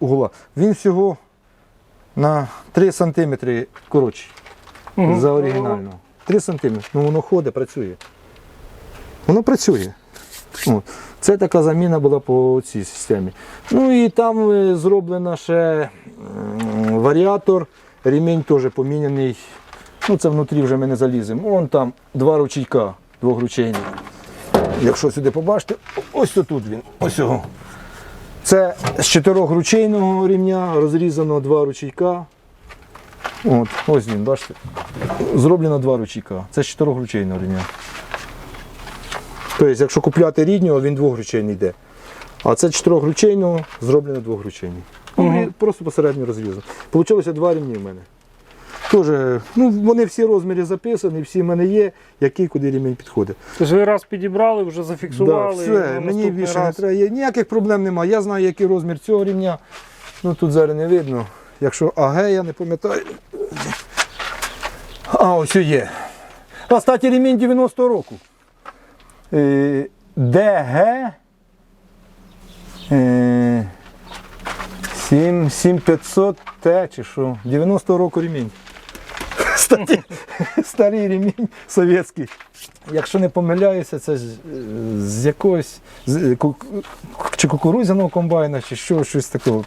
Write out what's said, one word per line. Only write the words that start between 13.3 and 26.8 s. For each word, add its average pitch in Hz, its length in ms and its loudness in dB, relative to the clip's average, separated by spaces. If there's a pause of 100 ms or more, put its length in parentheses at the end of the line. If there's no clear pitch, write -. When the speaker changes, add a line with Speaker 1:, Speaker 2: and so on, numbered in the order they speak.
Speaker 1:
Ну 254 340 4
і 226 40 4
там, 220 420 2
е, 196 260 2
зроблена 180 600 0
ще, 160 520 0 (680)
м, 110 400 0
варіатор, 180 680 2 (380)
ремінь 160 380 2
теж 131 300 2
поміняний. 139 640 -2 (720)
Ну, 202 80 4
це 165 120 0
внутрі 147 340 0
вже 131 140 2
ми 131 100 0
не 131 100 0
заліземо. 123 540 0
Вон 180 180 2
там 127 240 0 (220)
два 143 240 2
ручейка, 127 560 -2 (280)
двохручейні. 120 540 0 (1080)
Якщо 123 280 2
сюди 135 200 -2
побачите, 165 440 -2 (380)
ось - 240 0
отут 147 320 0
він, 110 120 -8 (200)